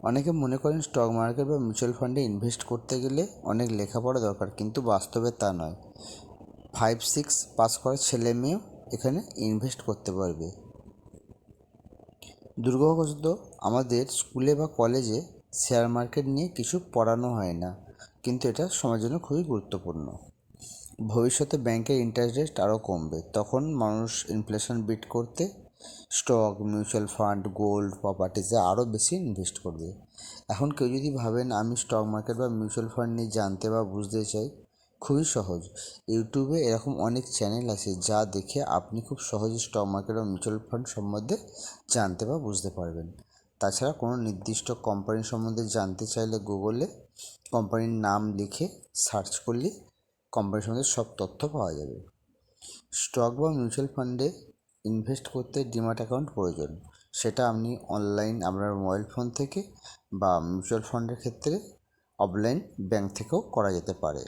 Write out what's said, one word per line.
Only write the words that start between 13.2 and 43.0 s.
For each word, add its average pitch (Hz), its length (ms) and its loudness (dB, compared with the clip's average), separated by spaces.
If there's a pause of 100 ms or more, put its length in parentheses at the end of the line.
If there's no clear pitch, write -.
আমাদের 120 360 4 (160)
স্কুলে 131 360 2
বা 151 120 0 (100)
কলেজে 120 420 4 (420)
শেয়ার 117 280 4
মার্কেট 120 380 0
নিয়ে 139 200 2 (100)
কিছু 117 180 -2 (180)
পড়ানো 117 440 4
হয় 90 240 0
না, 90 80 -2 (520)
কিন্তু 123 300 -2
এটা 147 140 0 (140)
সমাজের 117 240 2
জন্য 120 120 0 (100)
খুবই 160 180 0
গুরুত্বপূর্ণ। 90 640 -4 (1040)
ভবিষ্যতে 127 440 4
ব্যাংকের 117 480 2
ইন্টারেস্ট 120 320 2
রেট 151 220 0
আরও 104 180 4 (100)
কমবে, 80 320 -2 (140)
তখন 120 300 2 (200)
মানুষ 110 280 0 (240)
ইনফ্লেশন 107 420 -2 (100)
বিট 110 220 -2
করতে 117 340 -2 (720)
স্টক, 110 360 4 (180)
মিউচুয়াল 104 360 0
ফান্ড, 101 360 0 (160)
গোল্ড, 101 320 2 (100)
প্রপার্টিজে 95 560 0 (120)
আরও 104 160 4
বেশি 110 300 0
ইনভেস্ট 104 480 -2
করবে। 82 260 -6 (640)
এখন 139 180 2
কেউ 143 240 0
যদি 139 140 0 (120)
ভাবেন 117 300 0
আমি 110 220 0 (100)
স্টক 110 300 2
মার্কেট 107 240 -2
বা 127 100 0 (120)
মিউচুয়াল 110 340 -2
ফান্ড 117 200 0
নিয়ে 113 240 -2
জানতে 98 360 0
বা 113 80 4 (120)
বুঝতে 104 320 -2
চাই, 110 220 -2 (540)
খুবই 143 240 2 (100)
সহজ। 92 260 -2 (500)
YouTube-এ 135 560 2
এরকম 113 260 2 (140)
অনেক 123 180 0 (120)
চ্যানেল 113 280 0 (100)
আছে 98 160 -4 (160)
যা 107 180 6
দেখে 98 340 -2 (180)
আপনি 107 240 -2
খুব 135 160 -6 (120)
সহজে 110 300 0
স্টক 104 340 0
মার্কেট 98 260 -2
বা 110 120 -2
মিউচুয়াল 104 260 -2 (100)
ফান্ড 123 200 -4
সম্বন্ধে 107 480 -2 (580)
জানতে 98 320 0
বা 131 100 -2 (100)
বুঝতে 98 320 -2
পারবেন। 82 300 -6 (540)